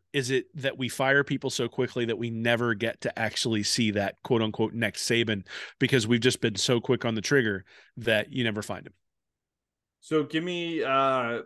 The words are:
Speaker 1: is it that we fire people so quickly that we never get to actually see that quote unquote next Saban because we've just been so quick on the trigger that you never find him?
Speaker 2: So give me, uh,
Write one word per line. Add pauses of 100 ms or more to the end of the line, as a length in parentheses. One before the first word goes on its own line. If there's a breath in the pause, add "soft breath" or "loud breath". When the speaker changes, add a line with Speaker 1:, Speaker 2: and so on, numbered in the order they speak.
(140)
Speaker 1:
is
it (100)
that
we
fire
people
so
quickly
that
we
never
get
to
actually
see
that
quote
unquote
next
Saban (340 loud breath)
because
we've
just
been
so
quick
on
the
trigger (320 soft breath)
that
you
never
find
him? (1040)
Speaker 2:
So
give
me,
uh,